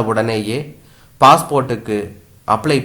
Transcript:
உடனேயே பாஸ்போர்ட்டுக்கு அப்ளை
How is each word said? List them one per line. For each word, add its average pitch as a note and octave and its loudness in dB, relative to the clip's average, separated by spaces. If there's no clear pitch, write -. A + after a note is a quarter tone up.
உடனேயே A2 -2
பாஸ்போர்ட்டுக்கு C3 2
அப்ளை B2 0